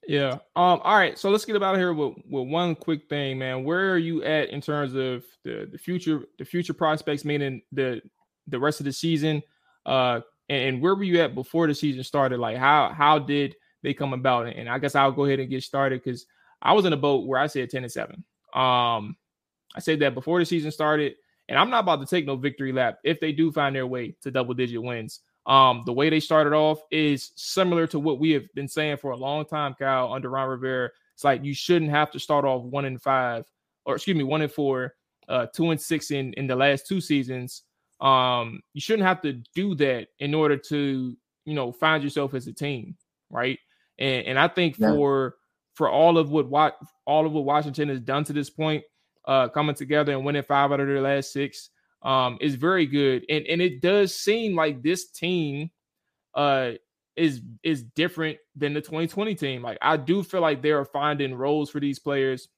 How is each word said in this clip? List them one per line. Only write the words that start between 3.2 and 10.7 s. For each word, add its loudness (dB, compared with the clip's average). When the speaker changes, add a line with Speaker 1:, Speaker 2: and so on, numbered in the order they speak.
Speaker 1:
man. -4
Where 0
are 2
you -2
at 0
in -8
terms -4
of -2
the, -8
the -18
future, -4
the -12
future -4
prospects, -2
meaning -4
the, -2
the -4
rest 0
of -6
the -2
season? 0
Uh, 2
and, 0
and -2